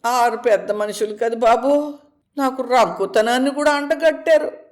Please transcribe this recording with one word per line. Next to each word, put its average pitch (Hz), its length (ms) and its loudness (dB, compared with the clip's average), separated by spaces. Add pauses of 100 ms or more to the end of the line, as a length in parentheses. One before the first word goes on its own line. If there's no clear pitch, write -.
ఆరు 240 320 0
పెద్ద 208 340 0
మనుషులు 208 520 -4
కదా 226 120 -2
బాబు, 262 580 2 (440)
నాకు 262 260 -2
రంకుతనాన్ని 233 880 0
కూడా 294 200 0
అంటగట్టారు. 302 800 0 (200)